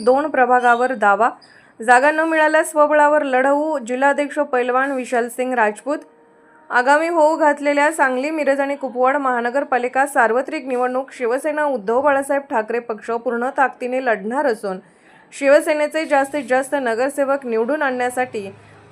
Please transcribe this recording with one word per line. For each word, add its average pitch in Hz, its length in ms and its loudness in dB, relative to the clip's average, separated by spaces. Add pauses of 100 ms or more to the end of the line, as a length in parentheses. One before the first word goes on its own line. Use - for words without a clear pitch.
दोन 269 260 2
प्रभागावर 247 640 2
दावा. 208 340 2 (520)
जागा 254 300 4
न 311 100 0
मिळाल्यास 320 500 2
स्वबळावर 294 520 4
लढवू. 277 560 0
जिल्हाध्यक्ष 277 600 -2 (140)
पैलवान 254 400 0
विशाल 240 360 -4
सिंग 254 240 -6
राजपूत. 240 460 -2 (720)
आगामी 277 380 2
होऊ 320 280 2
घातलेल्या 285 560 2
सांगली, 277 380 -2
मिरज 285 300 0
आणि 277 160 -4
कुपवाड 254 400 0
महानगरपालिका 254 920 -2
सार्वत्रिक 262 600 0
निवडणूक 254 460 -4
शिवसेना 277 540 -2
उद्धव 233 340 -2
बाळासाहेब 277 500 0
ठाकरे 226 300 -2
पक्ष 226 300 -10 (140)
पूर्ण 240 320 -4
ताकदीने 254 480 -2
लढणार 233 420 -2
असून, 208 320 -4 (540)
शिवसेनेचे 302 720 2
जास्तीत 277 440 -2
जास्त 262 260 -2
नगरसेवक 269 720 -2
निवडून 233 360 -2
आणण्यासाठी 247 680 -4 (440)